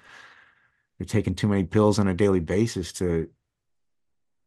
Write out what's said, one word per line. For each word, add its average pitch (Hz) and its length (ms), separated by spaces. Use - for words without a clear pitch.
They're - 80
taking 95 300
too 107 120
many 98 180
pills 107 340
on 101 80
a 92 80
daily 98 240
basis 92 540
to 85 360